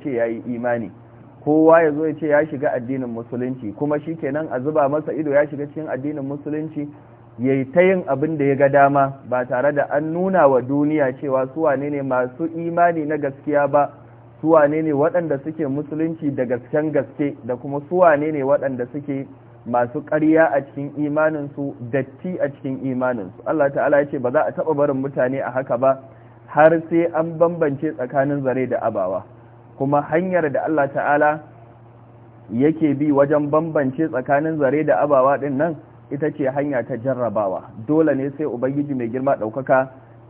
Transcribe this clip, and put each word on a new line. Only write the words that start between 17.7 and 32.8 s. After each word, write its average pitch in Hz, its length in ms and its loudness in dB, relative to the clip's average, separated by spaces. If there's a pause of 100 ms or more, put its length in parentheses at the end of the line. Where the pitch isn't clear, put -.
su 175 100 -2
wane 156 340 6
ne 147 100 -2
waɗanda 135 500 0
suke 139 340 -6 (380)
masu 120 400 -2
ƙarya 156 480 4
a 143 80 2
cikin 143 380 -8
imaninsu, 147 760 -2 (180)
datti 143 480 -4
a 143 100 0
cikin 135 320 -8
imaninsu. 123 640 -4
Allah 147 240 2
Ta'ala 143 320 2
ya 143 80 -4
ce 151 80 -4
ba 123 140 -2
za 151 140 4
a 143 40 -2
taɓa 156 240 -2
barin 143 260 2
mutane 135 400 -2
a 98 100 -6
haka 131 280 -2
ba, 135 220 2 (460)
har 160 440 6
sai 170 240 4
an 160 240 -2
bambance 160 560 0
tsakanin 139 480 -2
zare 127 240 0
da 117 160 -2
abawa. 95 400 -2 (560)
Kuma 143 240 0
hanyar 165 480 0
da 117 160 -2
Allah 143 260 0
Ta'ala 151 480 2 (1080)
yake 151 480 2